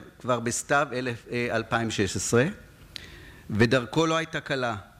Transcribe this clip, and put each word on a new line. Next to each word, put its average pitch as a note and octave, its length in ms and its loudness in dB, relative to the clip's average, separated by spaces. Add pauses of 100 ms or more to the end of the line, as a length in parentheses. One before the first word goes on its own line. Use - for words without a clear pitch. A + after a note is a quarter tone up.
(200)
כבר A#2+ 200 0
בסתיו C#3 540 0
אלף, B2 380 -6
אה, A#2+ 240 -2
אלפיים A2+ 360 0
שש G2 240 0
עשרה, A#2 300 4 (1040)
ודרכו A#2+ 560 2
לא D#3+ 120 2
הייתה D#3+ 220 -4
קלה. B2+ 360 -2 (240)